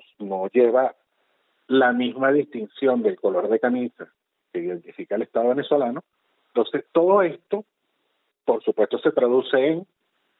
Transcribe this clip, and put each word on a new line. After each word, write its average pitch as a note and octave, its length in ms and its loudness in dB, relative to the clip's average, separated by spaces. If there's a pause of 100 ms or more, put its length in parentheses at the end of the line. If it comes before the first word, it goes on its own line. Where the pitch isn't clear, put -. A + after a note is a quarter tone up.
(200)
no F#2+ 300 -6
lleva B2 460 2 (720)
la B2+ 260 2
misma B2 380 -2
distinción B2 720 -2
del G2+ 180 -2
color F#2+ 280 -2
de A2 120 0
camisa B2 480 -4 (440)
que F2+ 80 -8
identifica F2 560 -10
al A2 60 -2
Estado A#2 280 -2
venezolano. C#3 540 -2 (440)
Entonces, - 440 -2
todo F#3 300 4
esto, F#3 420 -4 (840)
por A#2 180 -2
supuesto, G#2+ 360 -2
se D3+ 120 0
traduce B2+ 460 2
en D#3+ 300 0 (520)